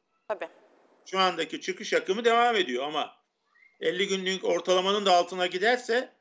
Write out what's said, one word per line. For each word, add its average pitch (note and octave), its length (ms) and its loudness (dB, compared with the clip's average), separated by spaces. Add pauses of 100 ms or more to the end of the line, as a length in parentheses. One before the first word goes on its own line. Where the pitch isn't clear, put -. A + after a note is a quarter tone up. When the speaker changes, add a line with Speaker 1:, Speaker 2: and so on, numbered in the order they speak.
(280)
Speaker 1:
Tabii. F3 220 -8 (560)
Speaker 2:
Şu F#3 140 -4
andaki E3+ 420 0
çıkış F#3 320 -6
akımı F#3+ 320 0
devam A#3 300 4
ediyor F#3 280 -2
ama D3 320 -6 (640)
elli F3+ 260 0
günlük F#3+ 360 -2
ortalamanın F#3 600 0
da F#3 80 6
altına F3+ 340 2
giderse, A3+ 720 -2